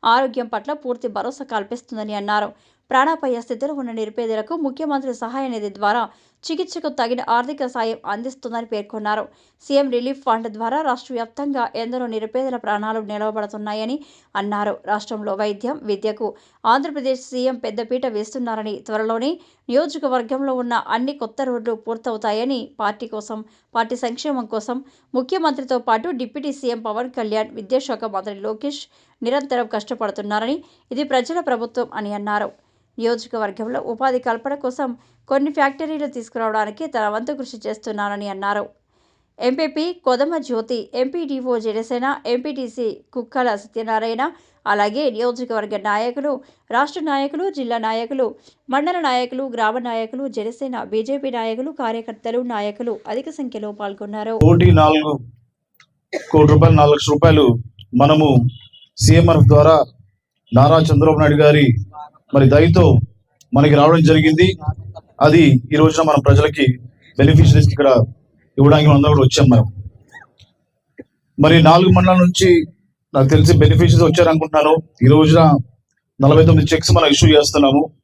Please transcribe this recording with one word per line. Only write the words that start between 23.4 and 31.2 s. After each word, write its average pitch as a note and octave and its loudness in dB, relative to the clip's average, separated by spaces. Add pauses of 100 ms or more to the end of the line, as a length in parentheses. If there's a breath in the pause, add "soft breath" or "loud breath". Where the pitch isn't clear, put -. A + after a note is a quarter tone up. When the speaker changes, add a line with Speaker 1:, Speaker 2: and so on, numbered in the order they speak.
Speaker 1:
పార్టీ A3+ -4
సంక్షేమం B3+ -8
కోసం A#3 -8 (380 soft breath)
ముఖ్యమంత్రితో C4+ -4 (100)
పాటు A3+ -2 (120)
డిప్యూటీ C4 -10
సీఎం A#3 -6
పవన్ A#3 -8
కళ్యాణ్, A3 -6
విద్యాశాఖ B3 -6 (120)
మంత్రి G3 -10 (100)
లోకేష్ C#4 -10 (460)
నిరంతరం C4 -4
కష్టపడుతున్నారని, G#3+ -8 (380 soft breath)
ఇది C#4+ -6
ప్రజల C4 -4 (100)